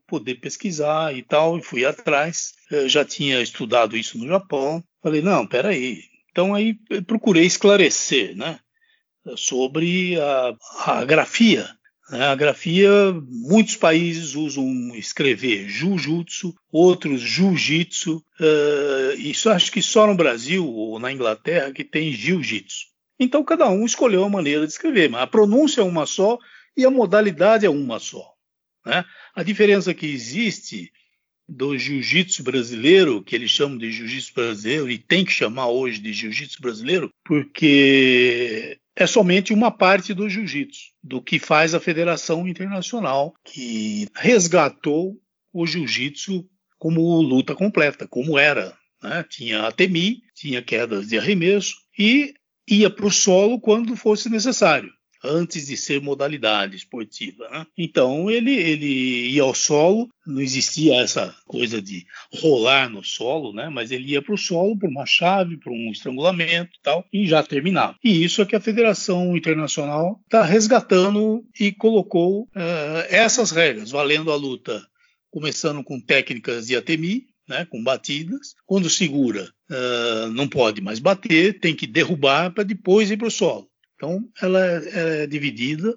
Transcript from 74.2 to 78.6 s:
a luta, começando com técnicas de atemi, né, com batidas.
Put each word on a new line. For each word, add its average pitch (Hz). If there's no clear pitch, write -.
a 147
luta, 127
começando 147
com 127
técnicas 120
de 123
atemi, 165
né, 143
com 117
batidas. 147